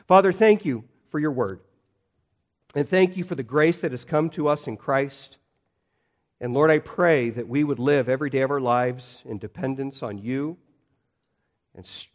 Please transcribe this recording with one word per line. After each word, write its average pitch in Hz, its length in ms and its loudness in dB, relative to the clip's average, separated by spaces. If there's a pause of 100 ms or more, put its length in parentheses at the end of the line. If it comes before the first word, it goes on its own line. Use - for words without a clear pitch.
Father, 190 240 6
thank 214 320 4
you 123 180 -2 (280)
for 151 100 -4
your 151 120 0
word. 98 280 -4 (1160)
And 143 120 0
thank 185 280 4
you 180 80 -4
for - 100 -8
the 135 80 -4
grace 151 360 2
that 165 120 -4
has 123 140 -10
come 156 260 0
to 147 160 -4
us 147 220 -2
in 120 80 -6
Christ. - 640 -4 (1000)
And 120 140 -6
Lord, 151 160 4
I 156 80 4
pray 151 520 0
that 113 180 -8
we 139 160 -2
would 139 160 -4
live 135 280 2
every 135 220 -2
day 131 120 0
of 135 100 0
our 143 80 -2
lives 123 640 -2
in 113 140 -10
dependence 135 680 -8
on 104 140 -8
you 135 380 -6 (1160)
and, 92 100 -20
s-, - 300 -18